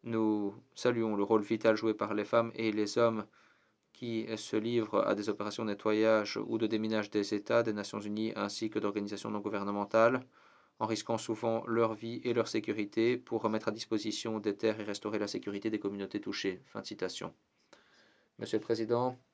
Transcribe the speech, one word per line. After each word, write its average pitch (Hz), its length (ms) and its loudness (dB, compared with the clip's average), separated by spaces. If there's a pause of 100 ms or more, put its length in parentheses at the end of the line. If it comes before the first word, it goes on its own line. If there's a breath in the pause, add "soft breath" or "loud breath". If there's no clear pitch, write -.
Nous 107 480 2 (220)
saluons 113 400 0
le 101 80 2
rôle 107 200 4
vital 110 340 4
joué 110 160 2
par 104 200 -2
les 104 120 0
femmes 117 300 2
et 110 180 0
les 104 240 0
hommes 113 280 4 (680 soft breath)
qui 113 420 -4
se - 220 -4
livrent 110 500 2
à 104 80 2
des 104 140 -2
opérations 104 340 -4
de 110 60 -2
nettoyage 107 760 4
ou 117 120 -2
de 113 100 2
déminage 107 440 0
des 104 220 0
États, 113 300 2
des 113 80 0
Nations 104 300 -6
Unies 107 340 -2
ainsi 104 340 -4
que 104 100 -2
d'organisations 104 520 -2
non 104 80 -4
gouvernementales, 104 800 2 (600 soft breath)
en 110 80 -2
risquant 113 300 -2
souvent 113 480 -2
leur 113 280 2
vie 113 320 -8
et 120 80 0
leur 113 160 2
sécurité 113 680 0
pour 120 260 -4
remettre 107 280 0
à - 20 -2
disposition 110 680 -4
des 104 180 -2
terres 110 240 0
et - 20 -6
restaurer 104 360 -4
la 101 80 -2
sécurité 101 420 -4
des 107 100 -2
communautés 101 400 -4
touchées. 98 460 -4
Fin - 160 -10
de - 40 -12
citation. - 480 -6 (1040 soft breath)
Monsieur 110 180 -2
le 107 60 0
Président 117 520 0 (180)